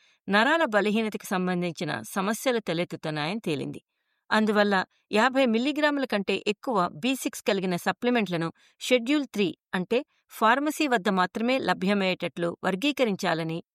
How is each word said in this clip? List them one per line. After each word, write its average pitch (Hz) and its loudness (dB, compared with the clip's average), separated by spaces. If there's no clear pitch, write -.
నరాల 277 4
బలహీనతకి 214 0
సంబంధించిన 180 -4
సమస్యలు 220 -2
తలెత్తుతున్నాయని 165 -4
తేలింది. 143 -6
అందువల్ల 208 2
యాభై 254 4
మిల్లీగ్రాముల 277 0
కంటే 196 -2
ఎక్కువ 196 0
బీ 240 -2
సిక్స్ - -8
కలిగిన 190 0
సప్లిమెంట్లను 185 -2
షెడ్యూల్ 254 2
త్రీ, 190 -2
అంటే 208 0
ఫార్మసీ 285 2
వద్ద 226 0
మాత్రమే 220 0
లభ్యమయ్యేటట్లు 180 -2
వర్గీకరించాలని 185 -2